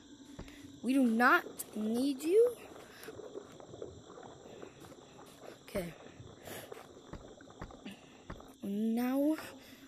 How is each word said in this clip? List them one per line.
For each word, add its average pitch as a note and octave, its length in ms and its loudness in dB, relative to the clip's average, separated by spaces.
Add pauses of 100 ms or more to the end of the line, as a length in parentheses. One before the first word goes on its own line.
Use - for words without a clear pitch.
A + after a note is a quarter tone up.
(840)
We A#3 100 2
do C4+ 100 8
not B3 420 8 (300)
need B3 480 0
you. A4 340 8 (3000)
Okay. F3 260 -4 (2750)
Now A#3+ 760 2 (520)